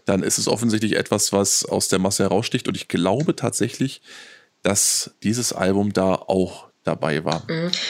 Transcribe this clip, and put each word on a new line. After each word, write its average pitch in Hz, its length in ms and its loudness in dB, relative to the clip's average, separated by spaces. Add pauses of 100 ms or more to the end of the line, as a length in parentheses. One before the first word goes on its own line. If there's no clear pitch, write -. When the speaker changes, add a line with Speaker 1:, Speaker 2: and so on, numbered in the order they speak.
Speaker 1:
dann 98 180 2
ist - 160 0
es - 80 -2
offensichtlich 107 500 2
etwas, - 360 0
was 98 320 2
aus - 240 -2
der 95 100 2
Masse 95 240 2
heraussticht. 98 460 0
Und 95 80 -4
ich - 100 -10
glaube 104 480 0
tatsächlich, 120 640 -2 (640)
dass - 480 0 (140)
dieses 113 280 0
Album 98 400 2
da 95 220 2
auch - 540 -2 (220)
dabei 78 360 0
war. 80 240 -2
Speaker 2:
Mhm. 165 220 -4 (200)